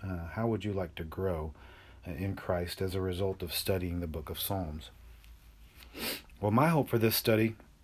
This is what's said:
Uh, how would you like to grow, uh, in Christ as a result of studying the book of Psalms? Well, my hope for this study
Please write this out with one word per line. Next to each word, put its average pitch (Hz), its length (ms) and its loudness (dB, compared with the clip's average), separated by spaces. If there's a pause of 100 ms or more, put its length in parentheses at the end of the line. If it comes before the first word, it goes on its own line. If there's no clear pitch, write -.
Uh, 87 300 -4
how 113 120 0
would 107 180 2
you 104 100 -2
like 92 200 -2
to 87 100 -8
grow, 80 500 -2 (540)
uh, 90 40 -4
in 98 240 -2
Christ 87 440 -2
as 92 140 -2
a 95 80 0
result 92 400 0
of 87 100 -6
studying 87 500 0
the 87 40 -4
book 80 240 -6
of - 100 -6
Psalms? 80 520 -4 (1500)
Well, 104 120 2
my 131 160 8
hope 156 200 4
for 117 120 2
this 110 160 4
study 110 400 4 (280)